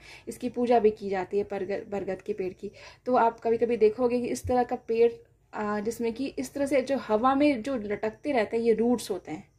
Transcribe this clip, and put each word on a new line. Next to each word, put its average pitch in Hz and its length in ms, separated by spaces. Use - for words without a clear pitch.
इसकी 247 200
पूजा 240 300
भी 214 120
की 208 200
जाती 190 280
है 202 60
बरगद, 196 460
बरगद 190 320
के 208 100
पेड़ 185 200
की। 202 180
तो 254 80
आप 226 260
कभी-कभी 233 360
देखोगे 240 440
कि 240 60
इस 247 180
तरह 247 180
का 247 140
पेड़, 233 360
अ, 208 280
जिसमें 226 320
कि 269 140
इस - 280
तरह 285 120
से 269 160
जो 262 140
हवा 226 380
में 277 280
जो 269 140
लटकते 214 560
रहते 233 240
हैं, 233 80
ये 233 80
रूट्स 233 380
होते 180 200
हैं, 175 180